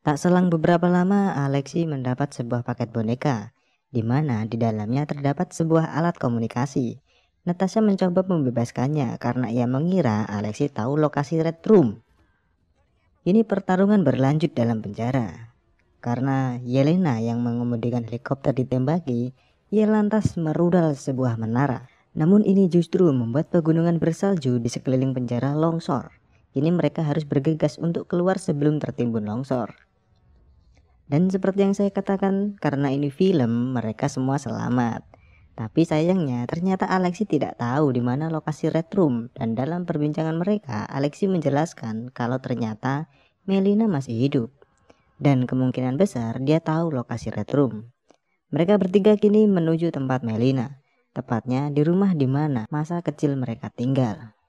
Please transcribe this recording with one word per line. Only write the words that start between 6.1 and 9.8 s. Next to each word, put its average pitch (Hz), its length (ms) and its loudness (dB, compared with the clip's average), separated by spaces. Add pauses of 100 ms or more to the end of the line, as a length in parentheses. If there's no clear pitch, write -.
komunikasi. 120 800 -2 (480)
Natasha 185 400 0
mencoba 185 400 2
membebaskannya 131 960 -2
karena 120 320 -2
ia 123 160 0
mengira 135 560 0